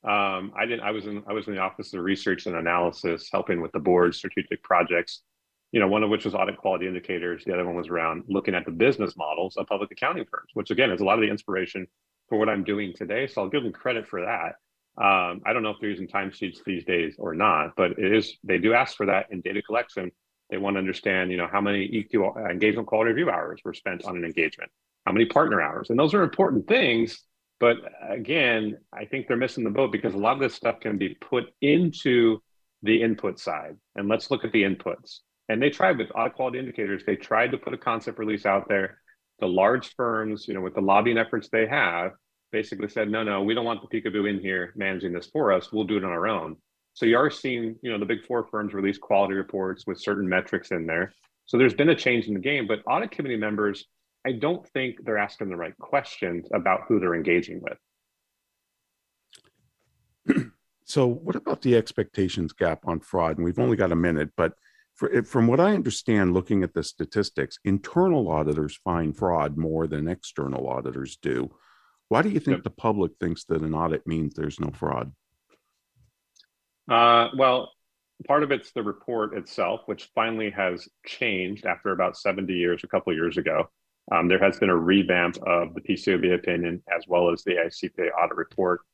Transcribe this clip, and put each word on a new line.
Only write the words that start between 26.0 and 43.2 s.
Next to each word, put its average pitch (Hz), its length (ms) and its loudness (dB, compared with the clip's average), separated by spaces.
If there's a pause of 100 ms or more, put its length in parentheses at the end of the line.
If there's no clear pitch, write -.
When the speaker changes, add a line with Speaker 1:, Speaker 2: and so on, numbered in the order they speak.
Speaker 1:
are 202 100 4
important 135 440 2
things. 120 540 2 (380)
But 117 180 6 (300)
again, 117 680 0 (160)
I 107 120 -10
think 131 220 -8
they're 123 80 2
missing 120 300 -2
the 110 40 0
boat 117 220 2
because 101 220 -2
a 98 40 -4
lot 110 160 2
of - 60 -4
this 127 160 -2
stuff - 240 -2
can 104 180 -4
be 95 180 -2
put - 300 -4 (160)
into 135 800 4 (420)
the 110 180 4
input 107 360 0
side. 76 380 -8 (200)
And 101 120 -4
let's 110 240 0
look 131 140 -2
at 110 80 -6
the 107 100 4
inputs. - 560 -4 (300)
And 113 120 0
they 143 80 4
tried 175 280 2
with 110 180 -4
audit 113 200 -2
quality 127 240 -4
indicators, 104 460 -6
they 101 120 0
tried 113 340 0
to 101 60 -4
put - 160 -8
a 123 40 -8
concept 113 400 -4
release 107 280 -4
out 98 240 2
there. 98 300 0 (400)
The 101 80 0
large 101 480 2
firms, 110 520 -4
you 104 60 -6
know, 95 80 -4
with 92 140 -6
the 98 60 0
lobbying 107 360 4
efforts 113 320 -2
they 113 180 2
have, 95 440 0 (400)
basically 107 360 -4
said, 107 220 -2
"No, 110 140 -2